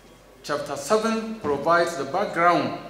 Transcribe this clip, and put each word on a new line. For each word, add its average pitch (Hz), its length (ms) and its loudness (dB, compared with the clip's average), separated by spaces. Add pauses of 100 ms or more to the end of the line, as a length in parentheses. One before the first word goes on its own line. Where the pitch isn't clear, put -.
(440)
Chapter 143 340 -4
seven 220 640 -2
provides 151 560 2
the 139 80 -4
background 170 720 2 (100)